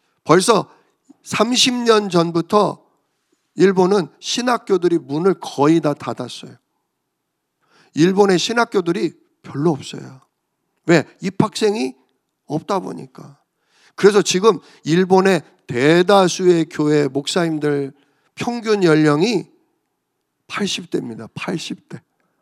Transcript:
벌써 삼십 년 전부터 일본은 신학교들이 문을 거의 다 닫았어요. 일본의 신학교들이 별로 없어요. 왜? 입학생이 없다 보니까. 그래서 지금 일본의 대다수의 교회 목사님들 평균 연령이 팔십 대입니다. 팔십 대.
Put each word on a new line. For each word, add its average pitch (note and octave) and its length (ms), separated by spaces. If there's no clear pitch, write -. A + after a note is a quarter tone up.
벌써 F3+ 440
삼십 B3 500
년 G#3+ 240
전부터 E3+ 760
일본은 F#3 540
신학교들이 F#3+ 800
문을 D#3 360
거의 D#3 460
다 D3 140
닫았어요. B2 640
일본의 F#3 440
신학교들이 G3 760
별로 D3 280
없어요. C3 500
왜? D#3 180
입학생이 G#3+ 720
없다 E3+ 340
보니까. C#3 600
그래서 G3+ 280
지금 F#3 360
일본의 F#3 580
대다수의 F3 1040
교회 D3+ 360
목사님들 D3 880
평균 A3 480
연령이 D#3 640
팔십 F#3+ 420
대입니다. A2+ 440
팔십 - 540
대. - 140